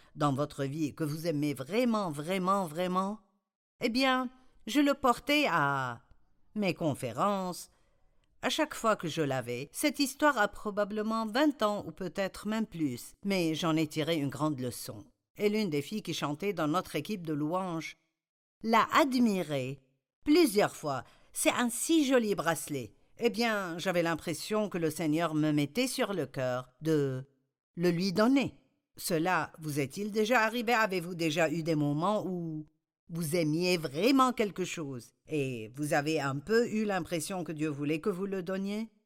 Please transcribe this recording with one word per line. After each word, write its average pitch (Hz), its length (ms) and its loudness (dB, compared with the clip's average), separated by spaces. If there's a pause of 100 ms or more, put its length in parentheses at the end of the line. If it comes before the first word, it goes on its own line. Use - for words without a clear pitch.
(160)
dans 147 180 0
votre 143 300 -4
vie 139 300 -4
que 160 100 -4
vous 156 220 -6
aimez 147 280 0
vraiment, 202 560 0
vraiment, 185 560 0
vraiment ? 185 540 -2 (600)
Eh 254 80 0
bien, 254 400 2 (380)
je 262 140 2
le 285 120 6
portais 277 560 2
à 139 540 0 (540)
mes 196 180 0
conférences, 170 960 -2 (720)
à 262 80 0
chaque 302 240 -2
fois 214 220 2
que 175 120 -6
je 156 140 -2
l'avais. 131 500 -2
Cette - 260 0
histoire 285 380 2
a 208 120 4
probablement 214 800 -2
vingt 269 360 2
ans 208 240 0
ou 165 60 -10
peut-être 190 560 -6
même 220 180 0
plus, 147 480 -4 (100)
mais 180 300 2
j'en 160 220 2
ai 160 100 2
tiré 156 300 0
une 143 120 0
grande 135 320 -2
leçon. 117 440 -8 (340)
Et 208 100 2
l'une 208 220 0
des 143 120 0
filles 214 200 -6
qui 170 120 -4
chantait 156 380 -2
dans 165 160 -2
notre 180 280 -2
équipe 175 280 -6
de 156 80 -2
louanges 160 640 -4 (680)
l'a 220 300 4
admiré 190 880 2 (440)
plusieurs 262 520 4
fois. « 135 280 -6 (280)
C'est - 200 2
un 247 180 0
si 320 340 2
joli 240 300 4
bracelet. » 151 580 -2 (280)
Eh 233 100 2
bien, 202 480 -2
j'avais 175 240 0
l'impression 170 680 -2
que 185 100 -4
le 160 120 2
Seigneur 156 440 0
me 151 180 2
mettait 147 340 2
sur 226 260 -2
le 160 140 -2
cœur 127 420 -4 (120)
de 143 440 0 (520)
le 175 140 2
lui 175 220 0
donner. 220 440 4 (400)
Cela 165 640 0
vous 151 200 -6
est-il 196 320 -4
déjà 214 320 2
arrivé ? 226 300 0
Avez-vous 190 420 0
déjà 160 340 2
eu 160 140 -2
des 160 140 0
moments 151 500 0
où 165 400 -6 (420)
vous 165 280 -4
aimiez 175 400 2
vraiment 214 560 4
quelque 202 320 -2
chose 139 480 -8 (160)
et 127 460 -4
vous 147 200 -2
avez 151 260 2
un 139 180 -2
peu 220 300 2
eu 214 160 0
l'impression 180 600 -2
que 175 80 -6
Dieu 156 160 -2
voulait 147 320 -2
que 214 100 -2
vous 190 160 -4
le 190 160 -4
donniez ? 196 460 -4 (180)